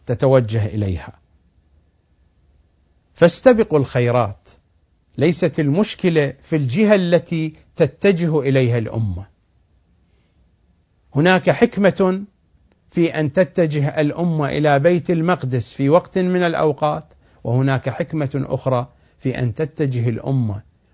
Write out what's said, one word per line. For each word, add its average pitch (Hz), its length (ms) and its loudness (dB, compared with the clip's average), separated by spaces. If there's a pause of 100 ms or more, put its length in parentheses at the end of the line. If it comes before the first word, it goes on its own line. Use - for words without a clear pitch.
تتوجه 117 600 0
إليها. 98 480 -6 (2000)
فاستبقوا 202 640 4
الخيرات، 120 720 -2 (680)
ليست 165 400 0
المشكلة 156 800 0
في - 140 -4
الجهة 165 400 2
التي 170 580 -2 (220)
تتجه 165 640 0
إليها 127 380 2
الأمة. 107 480 -6 (1900)
هناك 180 340 4
حكمة 190 720 2 (680)
في 165 280 0
أن 147 120 0
تتجه 156 680 0
الأمة 156 480 -2
إلى 147 300 2
بيت 175 300 2
المقدس 160 640 -2
في 139 160 -2
وقت 175 280 0
من 180 260 0
الأوقات، 156 680 -2 (300)
وهناك 131 460 0
حكمة 143 600 -6
أخرى 127 380 -4 (300)
في 127 220 -6
أن 120 140 -2
تتجه 127 560 -4
الأمة 113 520 -4 (320)